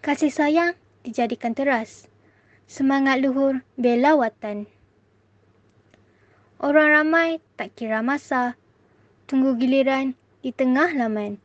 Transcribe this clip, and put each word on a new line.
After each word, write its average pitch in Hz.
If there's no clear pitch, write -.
Kasih 294
sayang 320
dijadikan 233
teras. 269
Semangat 269
luhur 269
bela 247
watan. 208
Orang 302
ramai 320
tak -
kira 220
masa. 254
Tunggu 262
giliran 269
di 254
tengah 269
laman. 214